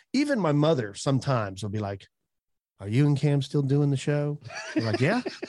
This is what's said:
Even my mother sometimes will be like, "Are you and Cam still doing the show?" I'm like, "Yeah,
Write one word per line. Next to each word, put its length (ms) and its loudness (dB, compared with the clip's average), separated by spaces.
Even 260 2
my 120 2
mother 420 2
sometimes 680 -2
will 80 -6
be 80 -4
like, 260 -6
"Are 80 -10
you 200 4
and 100 4
Cam 240 2
still 220 -2
doing 260 2
the 80 0
show?" 400 -2
I'm 100 0
like, 160 0
"Yeah, 220 2